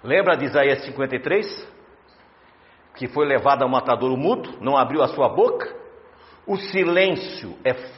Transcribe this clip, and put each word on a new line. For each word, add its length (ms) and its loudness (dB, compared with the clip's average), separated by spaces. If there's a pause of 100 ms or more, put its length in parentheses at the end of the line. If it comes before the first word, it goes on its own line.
Lembra 320 2
de 100 -4
Isaías 380 2
cinquenta 320 -6
e 40 -4
três? 520 -4 (1200)
Que 120 -8
foi 180 0
levado 380 2
ao 60 0
matadouro 480 0
mudo, 440 -2
não 160 0
abriu 240 2
a 60 4
sua 220 0
boca? 440 0 (720)
O 120 -4
silêncio 1040 0
é 100 2 (240)